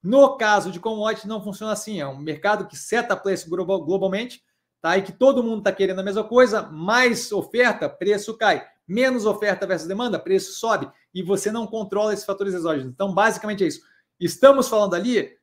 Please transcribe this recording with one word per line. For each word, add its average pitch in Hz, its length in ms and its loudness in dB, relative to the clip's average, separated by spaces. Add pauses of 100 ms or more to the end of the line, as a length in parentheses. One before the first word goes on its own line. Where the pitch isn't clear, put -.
No 269 340 6
caso 208 340 2
de 175 80 -12
commodity, 214 480 -4
não 214 160 -8
funciona 208 300 -8
assim. 208 280 -8
É 143 60 -6
um 135 120 -10
mercado 170 500 -2
que - 80 -20
seta 233 400 -2
preço 180 340 -4
global, 180 340 -2
globalmente, 190 560 -2 (400)
tá? 170 160 0
E 190 60 2
que 190 80 -10
todo 254 320 4
mundo 226 200 -4
tá 202 100 2
querendo 185 260 -2
a 190 60 -6
mesma 202 180 -4
coisa, 220 400 4
mais 202 680 0
oferta, 214 560 0
preço 202 480 -2
cai. 185 280 2 (220)
Menos 240 400 0
oferta 202 400 0
versus 170 220 -4
demanda, 208 280 -4
preço 190 360 -2
sobe. 202 360 -2 (240)
E 185 100 -6
você 196 280 -2
não 226 160 -6
controla 214 460 -2
esses 208 120 -6
fatores 196 300 -4
exógenos. 151 380 -4
Então, 196 200 -4
basicamente 202 520 0
é - 20 2
isso. - 140 -4 (400)
Estamos 262 480 6
falando 208 260 2
ali 202 480 -2